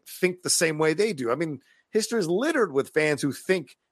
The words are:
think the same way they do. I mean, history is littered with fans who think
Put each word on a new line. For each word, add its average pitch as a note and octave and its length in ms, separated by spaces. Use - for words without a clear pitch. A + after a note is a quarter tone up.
think F3+ 360
the - 80
same D#3+ 280
way D#3 160
they G#3 180
do. B2+ 200
I - 20
mean, D3+ 260
history A3 300
is D#3+ 80
littered A3 440
with C3 220
fans D3+ 280
who C#3 100
think - 440